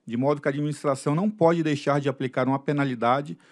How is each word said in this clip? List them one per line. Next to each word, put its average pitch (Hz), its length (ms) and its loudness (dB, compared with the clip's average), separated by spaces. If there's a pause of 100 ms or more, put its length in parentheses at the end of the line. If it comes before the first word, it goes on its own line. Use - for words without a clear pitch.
de 113 100 -8
modo 143 240 2
que 147 80 -4
a 143 40 0
administração 147 640 -2
não 208 160 0
pode 170 320 4
deixar 143 360 0
de 139 100 -2
aplicar 131 380 -2
uma 135 120 0
penalidade 139 800 -2 (120)